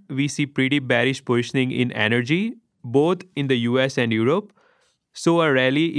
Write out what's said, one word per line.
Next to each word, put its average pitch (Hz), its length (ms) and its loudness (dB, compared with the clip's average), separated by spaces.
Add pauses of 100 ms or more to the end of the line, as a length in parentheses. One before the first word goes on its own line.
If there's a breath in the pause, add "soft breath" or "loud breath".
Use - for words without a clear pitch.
we 135 220 -2
see 147 160 -4
pretty 135 340 0
bearish 127 460 0
positioning 127 460 0
in 123 200 -2
energy, 123 640 0 (300)
both 151 400 0 (120)
in 139 140 -4
the 131 140 2
U 120 160 2
S 135 180 0
and 120 160 0
Europe. 135 400 0 (600)
So 170 280 0
a 156 100 2
rally 135 360 2 (120)